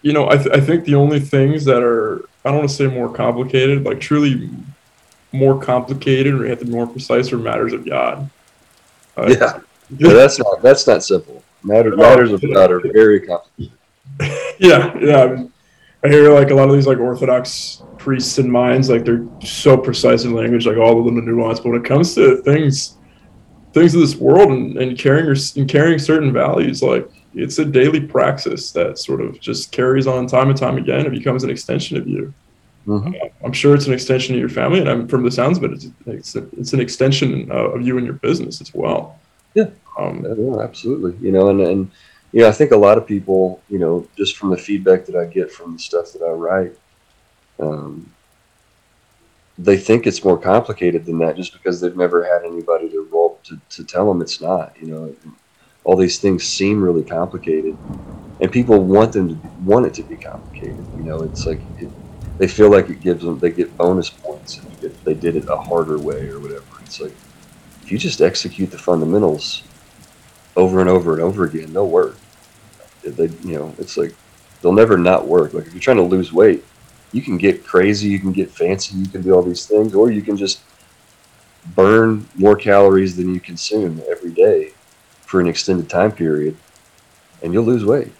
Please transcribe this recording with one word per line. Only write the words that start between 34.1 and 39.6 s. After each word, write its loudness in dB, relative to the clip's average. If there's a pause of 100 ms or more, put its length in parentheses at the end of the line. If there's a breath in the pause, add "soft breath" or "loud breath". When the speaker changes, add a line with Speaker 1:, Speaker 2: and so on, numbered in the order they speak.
Speaker 1:
of -2
your -4
family, -2
and -2
I'm, -4
from -2
the 0
sounds -2
of -4
it, -6
it's, -16 (200)
it's, -14
it's -10
an 0
extension, -2
uh, -2
of -6
you -2
and -4
your -8
business -6
as -20
well. -6 (340)
Speaker 2:
Yeah. 0 (280)